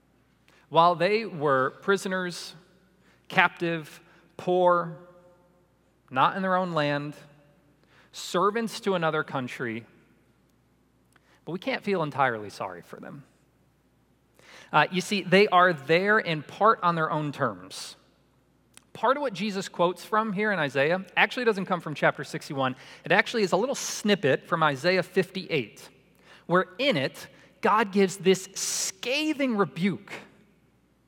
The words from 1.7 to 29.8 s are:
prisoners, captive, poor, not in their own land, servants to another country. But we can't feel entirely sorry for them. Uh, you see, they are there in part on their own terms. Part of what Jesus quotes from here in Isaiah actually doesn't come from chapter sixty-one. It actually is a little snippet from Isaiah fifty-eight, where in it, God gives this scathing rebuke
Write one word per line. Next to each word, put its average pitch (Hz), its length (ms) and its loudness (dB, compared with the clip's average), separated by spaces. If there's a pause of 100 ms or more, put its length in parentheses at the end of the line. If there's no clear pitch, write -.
prisoners, 185 720 -4 (760)
captive, 170 720 -2 (340)
poor, 175 600 2 (1160)
not 143 240 4
in 190 60 -4
their 185 160 2
own 185 160 -2
land, 147 420 -2 (960)
servants 202 680 -2
to 196 120 0
another 156 300 0
country. 120 640 -6 (1600)
But 151 80 -10
we 190 60 -6
can't - 260 -6
feel 190 180 0
entirely 131 460 0
sorry 92 320 -10
for - 180 -18
them. - 240 -16 (1500)
Uh, 147 180 6
you 180 80 -2
see, 196 220 -2
they 190 260 6
are 180 240 6
there 170 480 2
in 156 240 -4
part - 400 2
on 170 120 2
their 160 160 -2
own 151 200 -2
terms. 98 640 -6 (960)
Part 254 240 0
of 294 60 -6
what 262 100 -2
Jesus 190 380 -6
quotes 180 340 -2
from 220 300 -2
here 214 180 0
in 185 80 0
Isaiah 147 460 0 (100)
actually 214 300 2
doesn't 190 220 0
come 185 120 -2
from 156 160 -8
chapter 151 300 0
sixty-one. 135 500 -4 (300)
It 151 80 0
actually 214 300 2
is 185 100 0
a 175 40 4
little 247 180 -2
snippet - 760 0
from 165 140 0
Isaiah 160 400 2
fifty-eight, 170 840 -4 (580)
where 180 200 2 (120)
in 254 200 0
it, - 300 -4 (340)
God 208 320 2
gives 196 240 2
this 185 360 2
scathing 277 1040 -2
rebuke 175 560 -2 (960)